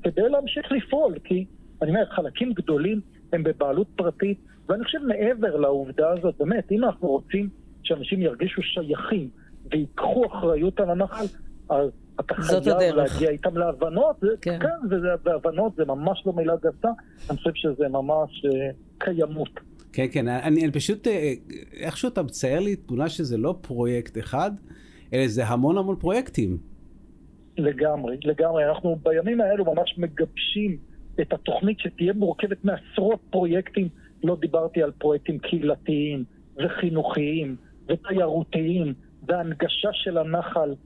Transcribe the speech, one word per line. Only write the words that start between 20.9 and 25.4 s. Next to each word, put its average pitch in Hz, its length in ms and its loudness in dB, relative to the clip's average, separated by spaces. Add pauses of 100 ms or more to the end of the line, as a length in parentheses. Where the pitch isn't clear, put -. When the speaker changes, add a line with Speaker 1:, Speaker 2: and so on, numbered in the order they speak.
Speaker 3:
אה, 165 260 2 (400)
איכשהו - 360 -4
אתה 202 140 0
מצייר 135 380 0
לי 202 160 0
תמונה 135 320 -2
שזה 143 300 -2
לא 151 220 0
פרויקט 120 580 -2
אחד, 151 320 -2 (640)
אלא 131 160 4
זה 113 180 0